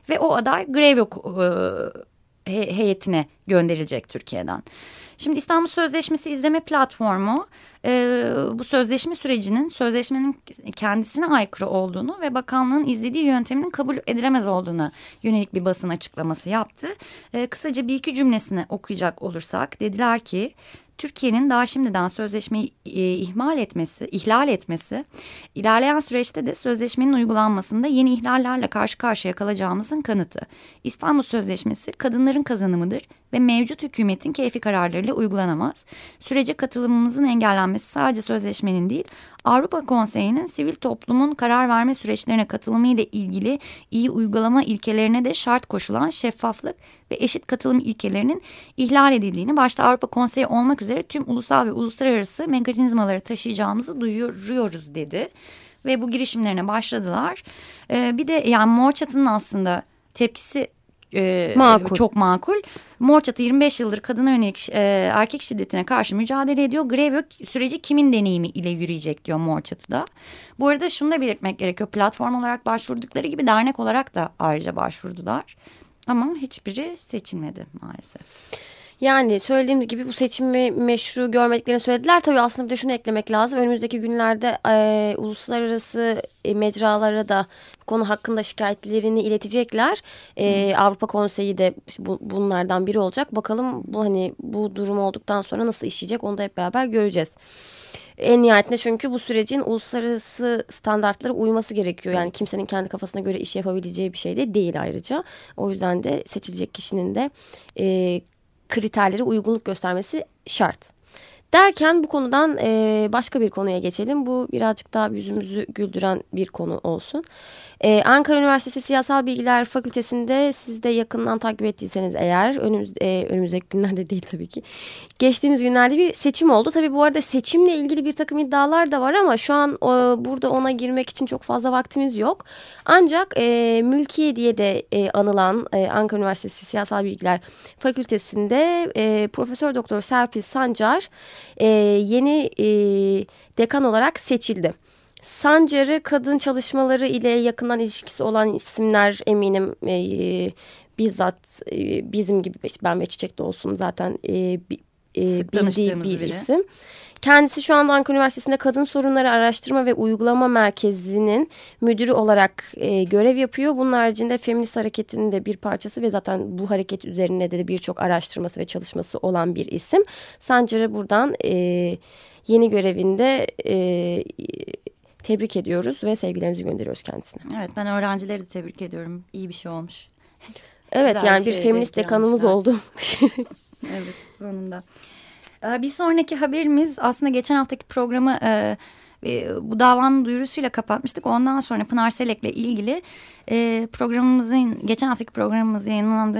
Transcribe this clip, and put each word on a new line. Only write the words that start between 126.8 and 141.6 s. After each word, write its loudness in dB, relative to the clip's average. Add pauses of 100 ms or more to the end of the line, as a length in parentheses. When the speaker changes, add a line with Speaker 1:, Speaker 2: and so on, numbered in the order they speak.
Speaker 2:
bu 4
arada 4
seçimle 4
ilgili -2
bir 0
takım -4
iddialar 2
da 0
var 2
ama 4
şu 0
an, 4
e, 2
burada -2
ona 2
girmek -2
için -4
çok -8
fazla -2
vaktimiz -2
yok. -2 (400)
Ancak, 6
e, 4
Mülkiye 2
diye 2
de, 0
e, 2
anılan, 2
e, 2
Ankara 0
Üniversitesi -4
Siyasal -4
Bilgiler -2 (380)
Fakültesi'nde, 0
e, 2
Profesör -4
Doktor -4
Serpil 0
Sancar, 0 (480)
e, 4 (380)